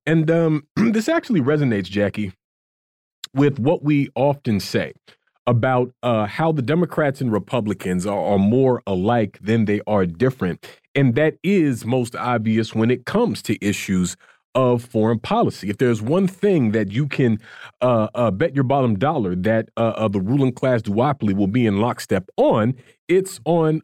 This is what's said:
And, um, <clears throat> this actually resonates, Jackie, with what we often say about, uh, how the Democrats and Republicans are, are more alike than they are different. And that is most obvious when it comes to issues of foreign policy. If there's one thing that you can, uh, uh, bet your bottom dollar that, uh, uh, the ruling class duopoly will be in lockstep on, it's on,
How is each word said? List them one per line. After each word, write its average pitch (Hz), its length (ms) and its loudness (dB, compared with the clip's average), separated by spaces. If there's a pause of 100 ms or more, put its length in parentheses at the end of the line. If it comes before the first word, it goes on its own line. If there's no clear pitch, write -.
And, 160 240 2
um, 160 420 0
<clears throat> - 40 -20
this 220 340 0
actually 311 320 0
resonates, 123 440 0
Jackie, 101 480 -2 (1000)
with 139 240 2
what 143 240 0
we 143 320 0
often 131 440 0
say - 340 -4 (520)
about, 127 460 0 (100)
uh, 113 240 0
how 160 260 -2
the 147 120 -2
Democrats 151 580 -2
and 123 100 -2
Republicans 98 760 -4
are, 101 120 -2 (140)
are 98 60 2
more 123 480 2
alike 104 520 0
than 110 260 0
they 104 200 0
are 101 220 0
different. 90 600 -2 (280)
And 135 180 4
that 147 300 2
is 151 420 0
most 120 300 -2
obvious 113 580 0
when 113 160 2
it 127 160 -2
comes 202 380 -2
to 107 200 -4
issues 92 540 -2 (420)
of 123 240 2
foreign 110 360 0
policy. - 500 -2
If 101 80 -6
there's 120 240 0
one 170 260 0
thing 175 460 0
that 104 180 -2
you 135 160 -2
can, 120 320 0 (420)
uh, 117 320 2
uh, 120 180 0
bet 135 220 -2
your 139 120 0
bottom 127 340 2
dollar 127 360 0
that, 110 420 0
uh, 113 180 0
uh, 110 140 -2
the 101 100 -2
ruling 131 320 0
class 127 300 0
duopoly 110 520 -2
will 98 140 0 (120)
be 120 60 2
in 101 140 2
lockstep 110 560 -2
on, 135 400 2 (320)
it's 190 380 0
on, 160 380 0